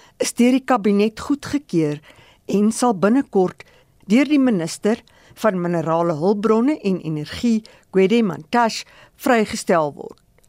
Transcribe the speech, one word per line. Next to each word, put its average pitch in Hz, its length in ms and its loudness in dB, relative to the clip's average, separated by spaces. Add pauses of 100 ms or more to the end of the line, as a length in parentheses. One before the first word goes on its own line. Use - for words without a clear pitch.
(200)
is 254 160 -2
deur 247 160 4
die 262 120 0
kabinet 214 560 0
goedgekeur 170 800 -2 (480)
en 208 260 2
sal 247 220 0
binnekort 196 680 0 (420)
deur 262 220 2
die 294 100 2
minister 208 640 0 (340)
van 196 260 -2
Minerale 170 540 -2
Hulpbronne 220 720 0
en 190 160 -2
Energie, 160 600 -4 (300)
Gwede 190 300 2
Mantashe, 220 640 -2 (320)
vrygestel 202 800 0
word. - 240 -16 (280)